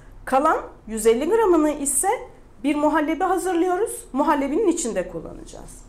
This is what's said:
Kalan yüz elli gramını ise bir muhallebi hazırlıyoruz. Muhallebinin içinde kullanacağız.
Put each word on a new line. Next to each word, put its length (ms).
Kalan 380
yüz 200
elli 220
gramını 420
ise 380
bir 120
muhallebi 480
hazırlıyoruz. 880
Muhallebinin 560
içinde 400
kullanacağız. 600